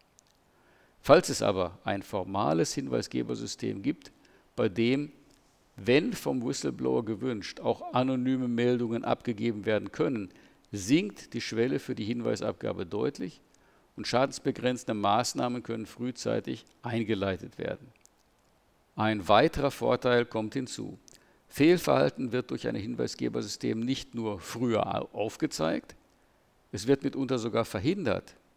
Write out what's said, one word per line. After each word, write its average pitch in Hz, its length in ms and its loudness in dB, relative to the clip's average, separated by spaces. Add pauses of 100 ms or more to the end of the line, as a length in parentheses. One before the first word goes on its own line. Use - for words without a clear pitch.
(1000)
Falls 165 260 8
es 131 140 -4
aber 95 420 0
ein 98 200 -2
formales 107 680 0
Hinweisgebersystem 117 1080 -4
gibt, - 320 -6 (420)
bei 113 140 2
dem, 127 420 0 (640)
wenn 139 380 4
vom 135 340 -2
Whistleblower 127 560 -2
gewünscht, 110 560 -6
auch 123 340 -2
anonyme 127 540 0
Meldungen 120 560 2
abgegeben 113 600 -2
werden 104 260 0
können, 127 380 -2 (440)
sinkt 139 600 0
die 117 80 -4
Schwelle 123 380 0
für 131 160 -6
die 113 100 -6
Hinweisabgabe 110 800 -2
deutlich 123 560 -4 (560)
und - 100 -8
schadensbegrenzende 127 840 0
Maßnahmen 117 720 0
können 113 220 -6
frühzeitig 120 800 -4 (180)
eingeleitet 101 760 -2
werden. - 320 -8 (1080)
Ein 107 320 0
weiterer 135 440 6
Vorteil 120 540 2
kommt 110 280 -4
hinzu. 117 440 -8 (520)
Fehlverhalten 143 840 4
wird 123 200 -4
durch 123 180 -4
ein 117 60 -2
Hinweisgebersystem 117 1080 -4
nicht 127 340 -4
nur 110 240 -4
früher 113 480 0
au-, 107 240 -4
aufgezeigt, - 840 -4 (760)
es 107 160 -6
wird 139 160 4
mitunter 131 340 -2
sogar 110 280 0
verhindert. 113 720 -2 (200)